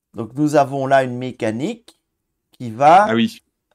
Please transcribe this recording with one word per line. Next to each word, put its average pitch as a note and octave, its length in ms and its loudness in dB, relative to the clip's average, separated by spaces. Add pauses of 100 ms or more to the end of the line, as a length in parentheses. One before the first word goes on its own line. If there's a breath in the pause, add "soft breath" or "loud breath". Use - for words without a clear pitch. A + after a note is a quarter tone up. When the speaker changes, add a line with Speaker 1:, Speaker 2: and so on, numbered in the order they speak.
(140)
Speaker 1:
Donc A2+ 200 -12
nous D3 220 -2
avons C#3 300 0
là C3+ 180 2
une B2 140 -8
mécanique B2+ 840 -8 (520)
qui B2 180 -14
va, D3+ 380 4
Speaker 2:
Ah A2+ 60 -2
oui. A2+ 280 -4 (320)